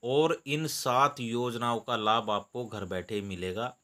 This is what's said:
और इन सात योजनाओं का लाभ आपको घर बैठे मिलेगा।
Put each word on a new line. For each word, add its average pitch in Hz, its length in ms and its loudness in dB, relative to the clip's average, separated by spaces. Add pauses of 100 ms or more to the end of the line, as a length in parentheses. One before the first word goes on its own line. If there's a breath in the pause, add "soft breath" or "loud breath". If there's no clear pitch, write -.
और 151 440 2
इन 151 200 -2
सात 135 540 2
योजनाओं 120 600 -2
का 120 160 -2
लाभ 110 340 2
आपको 104 360 -4
घर 104 180 -6
बैठे 95 360 -4
मिलेगा। 98 640 -6